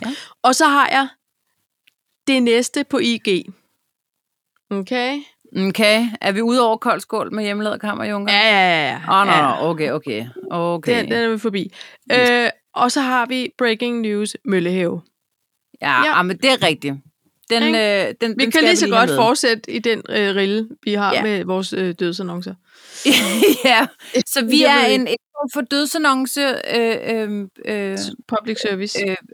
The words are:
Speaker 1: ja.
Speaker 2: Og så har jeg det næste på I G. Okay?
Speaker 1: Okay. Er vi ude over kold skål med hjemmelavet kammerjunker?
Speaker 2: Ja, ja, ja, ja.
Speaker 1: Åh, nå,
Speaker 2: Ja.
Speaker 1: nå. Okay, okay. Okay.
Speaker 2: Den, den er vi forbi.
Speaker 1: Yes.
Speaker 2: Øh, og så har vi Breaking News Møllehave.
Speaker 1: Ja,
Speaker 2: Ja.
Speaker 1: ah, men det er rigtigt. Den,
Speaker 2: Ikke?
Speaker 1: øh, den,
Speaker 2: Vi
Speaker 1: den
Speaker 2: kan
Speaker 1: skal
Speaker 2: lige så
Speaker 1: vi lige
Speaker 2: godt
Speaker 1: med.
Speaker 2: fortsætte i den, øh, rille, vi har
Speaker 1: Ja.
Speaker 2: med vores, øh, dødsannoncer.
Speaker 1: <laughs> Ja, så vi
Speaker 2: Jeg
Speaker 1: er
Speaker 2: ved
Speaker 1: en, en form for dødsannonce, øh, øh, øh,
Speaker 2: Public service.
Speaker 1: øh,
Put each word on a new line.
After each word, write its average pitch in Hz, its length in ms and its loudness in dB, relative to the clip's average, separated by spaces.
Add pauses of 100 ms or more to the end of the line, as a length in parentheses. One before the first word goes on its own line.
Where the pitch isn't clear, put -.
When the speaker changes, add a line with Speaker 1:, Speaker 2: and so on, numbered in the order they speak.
Speaker 1:
ja. 247 100 -6 (280)
Speaker 2:
Og 254 120 4
så 311 120 2
har 285 220 4
jeg 269 200 0 (1160)
det 262 160 2
næste 240 420 2
på - 140 -2
I 233 300 0
G. 190 240 -2 (1160)
Okay? 247 500 -4 (480)
Speaker 1:
Okay. 220 400 2 (120)
Er 196 120 0
vi 196 100 -2
ude 240 240 2
over 220 100 2
kold 220 240 -2
skål - 340 -6
med 214 100 -4
hjemmelavet 208 360 -4
kammerjunker? 208 540 -4
Speaker 2:
Ja, 202 60 4
ja, 185 460 4
ja, 127 40 -2
ja. 165 300 0
Speaker 1:
Åh, 202 60 4
nå, 185 60 2
Speaker 2:
Ja. 165 100 4 (180)
Speaker 1:
nå. 160 100 0
Okay, 156 220 -2
okay. 120 340 -6 (240)
Okay. 175 480 -2
Speaker 2:
Den, 226 60 -2
den - 80 -6 (120)
er 226 40 0
vi 226 100 -2
forbi. 202 340 -4 (400)
Speaker 1:
Yes. 247 180 4
Speaker 2:
Øh, 240 200 2 (240)
og 247 180 2
så 285 80 0
har 254 260 0
vi 254 320 -4
Breaking 240 420 -2
News 208 440 -2
Møllehave. 180 580 0 (800)
Speaker 1:
Ja, 165 80 0
Speaker 2:
Ja. 294 280 4
Speaker 1:
ah, 180 80 2
men 180 120 -4
det 262 120 -4
er 247 120 0
rigtigt. 143 320 0 (560)
Den, 233 120 2
Speaker 2:
Ikke? 208 460 2
Speaker 1:
øh, 104 120 -8
den, 233 180 -2
Speaker 2:
Vi 262 60 2
Speaker 1:
den 240 60 0
Speaker 2:
kan - 20 -2
Speaker 1:
skal 320 120 4
Speaker 2:
lige 339 120 4
så 320 100 2
Speaker 1:
vi 202 40 0
lige 226 80 4
Speaker 2:
godt 233 120 4
Speaker 1:
med. 143 60 0
Speaker 2:
fortsætte 233 540 2
i 233 80 -6
den, 226 200 0 (100)
øh, 202 260 0
rille, 202 340 0 (140)
vi 208 120 -2
har 202 200 2
Speaker 1:
Ja. - 80 0
Speaker 2:
med 202 220 -2
vores, 185 280 -4
øh, 185 260 -2
dødsannoncer. 180 560 -6 (500)
Speaker 1:
<laughs> 240 600 4
Ja, 240 220 4 (400)
så 269 180 -2
vi 269 180 4
Speaker 2:
Jeg 285 220 6
Speaker 1:
er - 40 4
Speaker 2:
ved 262 60 4
Speaker 1:
en, 262 140 2
en 233 80 -2 (200)
form 285 180 -6
for 294 60 -2
dødsannonce, 277 800 -2 (340)
øh, 226 540 -2
øh, 202 200 -6 (160)
øh, 202 340 -4 (300)
Speaker 2:
Public 220 320 -4
service. 196 460 -4
Speaker 1:
øh, 190 100 -2 (180)